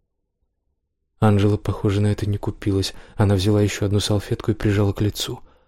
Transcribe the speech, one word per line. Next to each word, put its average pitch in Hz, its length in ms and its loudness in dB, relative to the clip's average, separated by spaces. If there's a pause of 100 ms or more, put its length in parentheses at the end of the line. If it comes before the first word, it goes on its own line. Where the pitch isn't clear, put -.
(1200)
Анжела, 104 360 4
похоже, 101 440 -2
на 104 80 2
это 104 200 -2
не 101 100 -2
купилась. - 560 -2 (220)
Она 104 180 2
взяла 104 260 2
ещё 104 260 0
одну 101 140 0
салфетку 107 520 -2
и - 20 -6
прижала 101 380 0
к - 80 -8
лицу. - 420 -4 (260)